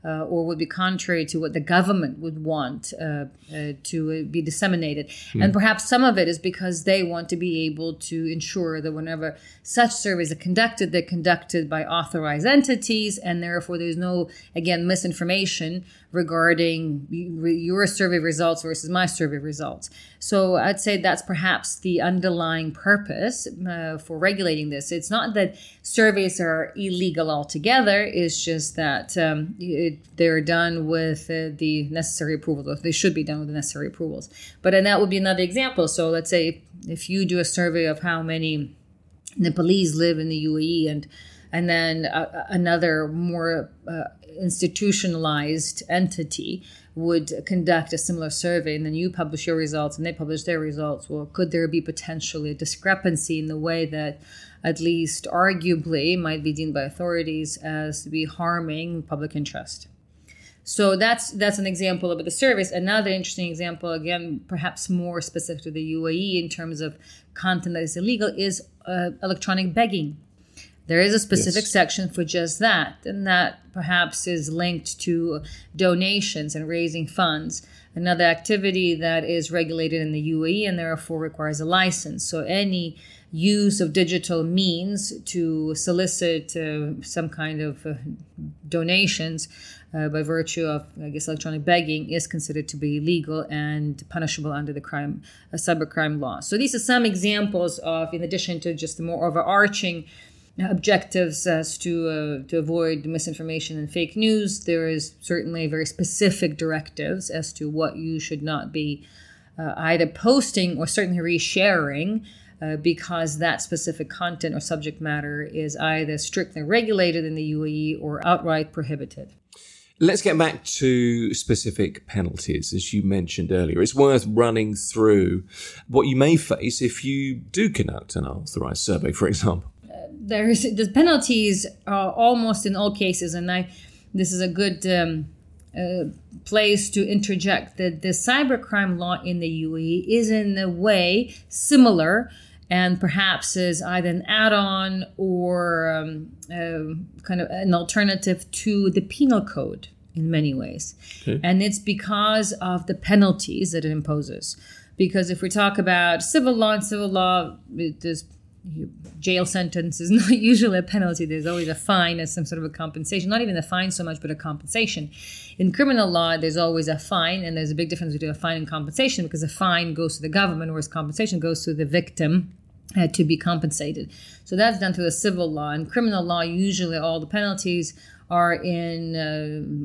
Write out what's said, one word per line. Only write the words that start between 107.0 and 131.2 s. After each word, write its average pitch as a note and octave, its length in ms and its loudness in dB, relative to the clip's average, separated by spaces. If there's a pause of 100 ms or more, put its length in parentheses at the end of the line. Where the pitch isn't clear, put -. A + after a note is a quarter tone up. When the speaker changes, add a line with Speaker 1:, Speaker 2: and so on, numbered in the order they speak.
Speaker 1:
as D#3+ 240 -6
to D3+ 160 -6
what D#3 280 -2
you D#3+ 240 -4
should D3+ 200 -6
not D3+ 320 -6
be, D3 320 -4 (540)
uh, D#3+ 180 -6
either E3 300 4
posting F#3+ 720 2
or D#3+ 80 0
certainly F#3 320 0
resharing, F3 1040 0 (380)
uh, D#3 140 -2
because E3 600 0
that E3 220 0
specific - 480 -4
content E3+ 460 -4
or D3+ 60 -2
subject D3+ 400 -6
matter D3 420 -4
is D3+ 340 -6
either D#3 420 -2
strictly - 440 -4
regulated F3+ 600 2
in D#3+ 100 -4
the D#3 80 -4
U D3+ 220 -2
A D#3 40 -2
E D3+ 320 -2
or D3+ 240 -6
outright D#3+ 480 2
prohibited. C#3 600 -8 (680)
Speaker 2:
Let's F3 220 6
get D#3+ 160 4
back D#3+ 260 2
to A#2+ 720 2
specific - 720 -2
penalties, - 640 -4
as G2 200 -4
you G#2 100 2
mentioned F#2 480 0
earlier. F2 320 2
It's - 120 2
worth C3+ 340 6
running A2 460 2
through G2 720 4 (440)
what C3+ 180 4
you C3+ 100 2
may D3 200 8
face - 440 0
if B2 240 -2
you C#3 300 -2
do F3+ 360 0
conduct - 460 -4
an C#2+ 80 -2
authorized - 580 -6
survey, E2+ 300 0
for - 160 2
example. F2 420 0 (140)
Speaker 1:
Uh, - 260 -16
there G#3+ 400 0
is, A3+ 120 6
the A3 260 0
penalties A3+ 800 4 (200)